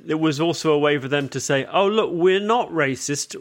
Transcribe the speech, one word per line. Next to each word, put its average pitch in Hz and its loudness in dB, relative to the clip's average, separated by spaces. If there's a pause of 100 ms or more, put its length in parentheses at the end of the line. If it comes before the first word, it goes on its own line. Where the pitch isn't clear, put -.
it 156 -2
was 156 0
also 156 0
a 147 4
way 147 2
for 131 -8
them 143 -2
to 135 -6
say, 135 0
"Oh, 190 2
look, 208 0
we're 185 2
not 214 0
racist. 143 -4